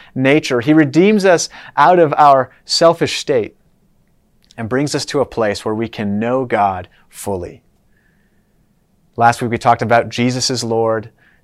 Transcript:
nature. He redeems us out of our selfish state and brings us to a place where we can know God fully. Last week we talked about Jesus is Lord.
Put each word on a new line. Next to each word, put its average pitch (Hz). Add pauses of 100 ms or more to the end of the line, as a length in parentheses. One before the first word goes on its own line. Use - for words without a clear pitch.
(140)
nature. 135
He 147
redeems 170
us 175 (300)
out 170
of 151
our 139 (160)
selfish 165
state 120 (1000)
and 113
brings 135
us 139
to 147
a 120
place 104
where 110
we 113
can 104
know 123
God 101 (200)
fully. 87 (1500)
Last 117
week 120
we 117
talked 117
about 113
Jesus 123
is 123
Lord. 113 (340)